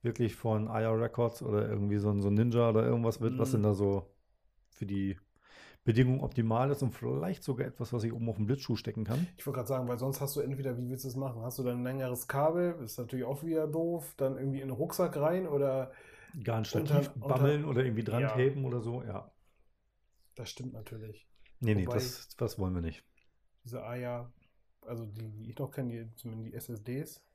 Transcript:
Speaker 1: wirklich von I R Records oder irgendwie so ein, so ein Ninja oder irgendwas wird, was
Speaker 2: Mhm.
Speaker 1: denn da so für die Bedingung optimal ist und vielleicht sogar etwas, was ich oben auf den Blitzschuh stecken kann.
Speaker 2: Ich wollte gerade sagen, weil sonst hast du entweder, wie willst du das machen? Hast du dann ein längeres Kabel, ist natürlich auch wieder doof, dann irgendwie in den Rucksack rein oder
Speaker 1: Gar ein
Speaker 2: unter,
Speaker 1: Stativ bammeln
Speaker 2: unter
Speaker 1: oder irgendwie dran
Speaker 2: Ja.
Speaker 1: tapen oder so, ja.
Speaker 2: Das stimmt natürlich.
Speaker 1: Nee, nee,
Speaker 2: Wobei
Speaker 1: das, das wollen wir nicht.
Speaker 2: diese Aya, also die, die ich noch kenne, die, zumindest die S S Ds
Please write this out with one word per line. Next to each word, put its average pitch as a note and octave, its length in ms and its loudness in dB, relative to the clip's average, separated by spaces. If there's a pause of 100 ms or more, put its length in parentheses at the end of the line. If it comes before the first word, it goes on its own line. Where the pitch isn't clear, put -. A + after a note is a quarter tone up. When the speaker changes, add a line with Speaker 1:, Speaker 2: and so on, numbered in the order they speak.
Speaker 1:
wirklich A#2 340 2
von A2 300 2
I A2 160 0
R A2+ 180 4
Records A#2 420 0
oder G#2+ 260 2
irgendwie G#2 280 2
so G#2 140 4
ein, G2+ 100 4
so G2 80 4
ein G2+ 60 4
Ninja A#2 340 6
oder A2 160 4
irgendwas A#2 360 2
wird, A#2+ 160 0
was B2+ 120 2
Speaker 2:
Mhm. C3 60 0
Speaker 1:
denn G#2+ 100 4
da G#2 100 6
so G2 320 2 (640)
für - 160 -8
die G2 320 -2 (640)
Bedingung B2+ 400 4
optimal A#2+ 480 2
ist C#3 120 0
und B2 100 0
vielleicht C#3+ 500 -4
sogar B2 240 -2
etwas, B2 260 -6
was A#2 120 -2
ich A#2 80 0
oben A#2 160 -2
auf G#2 80 -2
den G#2 100 0
Blitzschuh B2 300 0
stecken A2 280 -4
kann. B2+ 220 0 (120)
Speaker 2:
Ich - 80 -10
wollte C3+ 100 -4
gerade A#2 120 -4
sagen, B2+ 200 -2
weil A#2+ 100 -2
sonst C3+ 220 -2
hast C#3 160 -4
du C#3+ 40 -2
entweder, C3 360 -2
wie B2 120 -4
willst B2+ 160 -6
du C3+ 40 -6
das A#2+ 80 -6
machen? B2+ 260 -4
Hast B2 160 -6
du C#3 40 -2
dann B2 160 0
ein B2 60 -2
längeres B2+ 440 -4
Kabel, E3 460 2 (100)
ist - 140 -10
natürlich B2 260 -4
auch C#3 180 -2
wieder D#3+ 240 0
doof, E3 520 -2
dann C3+ 180 0
irgendwie C3+ 240 -2
in C3+ 80 -6
den C3 80 -4
Rucksack E3 400 0
rein E3+ 320 2
oder C3+ 420 2 (540)
Speaker 1:
Gar A2+ 140 0
ein - 0 -
Speaker 2:
unter, A2 260 0
Speaker 1:
Stativ C#3+ 320 4
bammeln C#3 480 4
Speaker 2:
unter D3+ 60 -2
Speaker 1:
oder C3 140 4
irgendwie A2+ 200 0
dran G#2+ 180 0
Speaker 2:
Ja. C3+ 60 2
Speaker 1:
tapen C3 380 2
oder A#2+ 160 -2
so, A#2+ 200 -4
ja. G2+ 300 -8 (1000)
Speaker 2:
Das A2+ 160 -12
stimmt B2 240 -10
natürlich. A2 520 -12 (340)
Speaker 1:
Nee, A2 140 6
nee, F#2 120 4
Speaker 2:
Wobei - 80 0
Speaker 1:
das, - 420 -2
das A#2+ 220 -2
wollen F#2 160 0
wir F2 80 0
nicht. E2 200 -6 (640)
Speaker 2:
diese A#2 200 -10
Aya, B2 460 -6 (560)
also A#2 200 -8
die, A2 240 -10
die A2 200 -12
ich - 80 -14
noch C3+ 120 -6
kenne, B2+ 200 -6
die, A2+ 260 -10
zumindest A2 360 -10
die - 20 -16
S - 140 -10
S A2 160 -10
Ds C3+ 400 -8 (100)